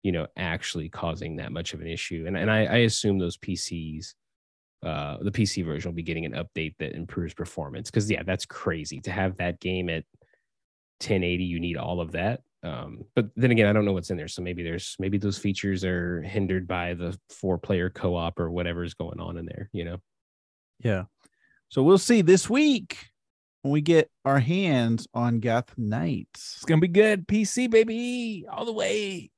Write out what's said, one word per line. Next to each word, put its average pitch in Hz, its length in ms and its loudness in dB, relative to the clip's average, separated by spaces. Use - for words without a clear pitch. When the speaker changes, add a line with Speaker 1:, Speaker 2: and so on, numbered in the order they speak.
Speaker 1:
you 98 100 0
know, 82 140 0
actually 82 540 -4
causing 80 460 -6
that 58 160 -8
much 85 220 -8
of 78 80 -12
an 82 60 -10
issue. 80 380 -6
And, 92 100 -4
and 92 140 0
I, 110 160 4
I 110 120 2
assume 107 420 4
those 87 180 -2
P 92 180 -6
Cs, 80 600 -8
uh, 73 380 -6
the 98 100 -2
P 104 140 2
C 95 160 -2
version 82 280 -4
will 85 60 -8
be 82 80 -6
getting 82 220 -4
an 58 80 -6
update 80 460 -6
that 76 160 -6
improves 85 400 -6
performance. 80 560 -8
'Cause, 104 180 0
yeah, 101 140 -2
that's 92 240 -4
crazy 78 540 -6
to 92 100 -8
have 92 260 0
that 87 220 -4
game 92 300 -4
at 80 140 -4
ten 95 240 0
eighty. 90 200 0
You 87 160 -2
need 85 180 -4
all 87 240 -4
of 82 120 -6
that. 95 280 -2
Um, - 420 -10
but 110 200 2
then 120 160 4
again, 113 160 6
I 104 60 6
don't 107 120 4
know 98 80 2
what's 87 160 -4
in 90 80 -2
there. 80 100 -8
So - 140 -10
maybe 90 220 -6
there's, 82 360 -6
maybe 95 180 0
those 98 200 0
features 98 480 -2
are 87 380 -2
hindered 92 440 -2
by 87 280 -4
the 87 220 -6
four-player 90 640 -2
co-op 85 480 -2
or 85 120 -2
whatever's 87 440 -4
going 85 240 -8
on 87 180 -10
in 85 80 -10
there, 90 280 -12
you 85 120 -6
know? 85 120 -8
Speaker 2:
Yeah. 104 240 0
So 131 140 2
we'll 185 160 8
see 233 240 6
this 175 260 8
week 269 480 2
when 139 100 0
we 151 100 4
get 160 280 6
our 139 140 6
hands 127 720 2
on 117 260 2
Gotham 117 480 0
Knights. 131 680 -4
Speaker 3:
It's - 80 -14
gonna 160 160 6
be 185 60 4
good. 202 400 4
P 208 180 2
C, 247 220 0
baby, 226 840 2
all - 140 -6
the 233 80 -6
way. 196 640 -2